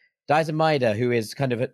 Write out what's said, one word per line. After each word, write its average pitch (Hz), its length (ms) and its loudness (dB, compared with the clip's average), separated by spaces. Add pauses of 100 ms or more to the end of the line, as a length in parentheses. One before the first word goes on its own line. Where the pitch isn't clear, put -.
(280)
Dyson 156 280 0
Maeda, 143 400 2
who 123 160 0
is 113 220 -2
kind 135 180 -2
of 117 100 -2
a, 131 120 -6